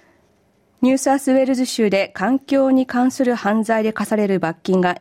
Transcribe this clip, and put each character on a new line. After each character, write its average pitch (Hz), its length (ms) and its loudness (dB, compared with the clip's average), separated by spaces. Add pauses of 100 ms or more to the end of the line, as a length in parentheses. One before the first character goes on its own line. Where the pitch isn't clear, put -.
(800)
ニ 254 120 2
ュ - 20 2
ー - 20 0
サ 269 180 0
ウ 277 40 0
ス 269 140 -2
ウ - 20 4
ェ 269 80 4
ー - 20 2
ル 262 120 -2
ズ 247 100 -2
州 220 240 0
で 196 240 -2
環 240 240 0
境 269 320 0
に 262 160 2
関 254 240 0
す 262 140 -2
る 240 100 0
犯 220 300 -2
罪 220 180 0
で 214 100 -2
課 214 120 -4
さ 220 100 -4
れ 208 140 0
る 190 100 0
罰 165 240 -4
金 185 180 0
が 180 200 -2